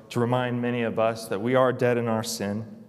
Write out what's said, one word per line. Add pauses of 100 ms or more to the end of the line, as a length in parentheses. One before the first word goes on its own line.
to
remind
many
of
us
that
we
are
dead
in
our
sin, (240)